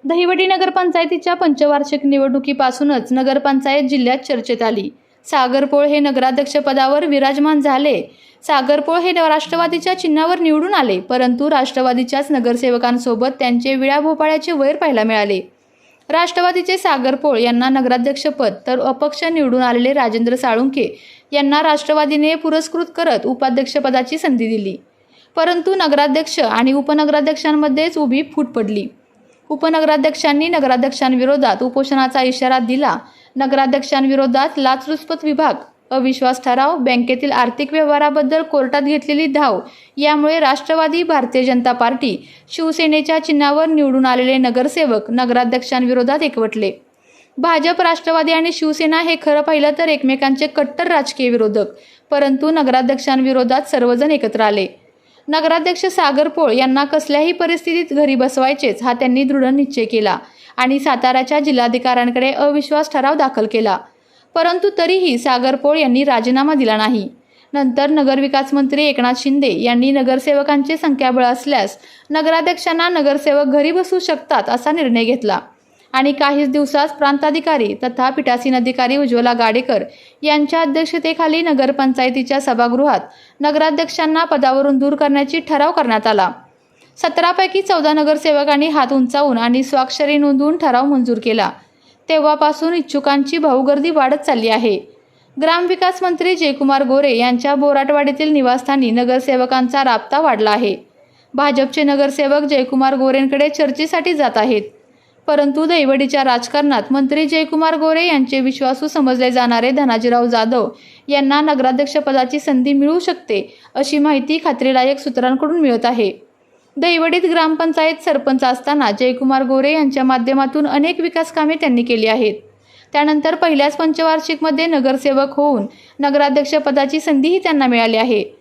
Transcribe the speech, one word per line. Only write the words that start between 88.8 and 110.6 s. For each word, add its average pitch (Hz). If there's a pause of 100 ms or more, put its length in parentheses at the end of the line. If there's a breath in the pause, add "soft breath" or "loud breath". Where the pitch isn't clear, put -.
उंचावून 269
आणि 240
स्वाक्षरी 277
नोंदवून 285
ठराव 269
मंजूर 247
केला. 220 (580 soft breath)
तेव्हापासून 302
इच्छुकांची 277
भाऊगर्दी 285
वाढत 294
चालली 233
आहे. 220 (580 soft breath)
ग्रामविकास 359
मंत्री 359
जयकुमार 277
गोरे 269
यांच्या 247
बोराटवाडीतील 285
निवासस्थानी 262
नगरसेवकांचा 254
राबता 254
वाढला 214
आहे. 214 (580 soft breath)
भाजपचे 277
नगरसेवक 285
जयकुमार 262
गोरेंकडे 269
चर्चेसाठी 311
जात 277
आहेत, 220 (640 soft breath)
परंतु 294
दैवडीच्या 277
राजकारणात 262 (100)
मंत्री 277
जयकुमार 320
गोरे 320
यांचे 269
विश्वासू 262
समजले 254
जाणारे 240
धनाजीराव 240
जाधव 233 (400 loud breath)